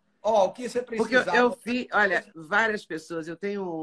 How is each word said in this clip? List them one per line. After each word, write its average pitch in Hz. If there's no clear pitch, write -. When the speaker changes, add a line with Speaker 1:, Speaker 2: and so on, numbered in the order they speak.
Speaker 1:
Ó, 208
o 180
que 247
você 240
Speaker 2:
Porque 226
eu, 247
Speaker 1:
precisar, -
Speaker 2:
eu 247
Speaker 1:
qualquer -
Speaker 2:
fi-, 247
olha, 190
Speaker 1:
coisa. 160
Speaker 2:
várias 214
pessoas, 160
eu 165
tenho 202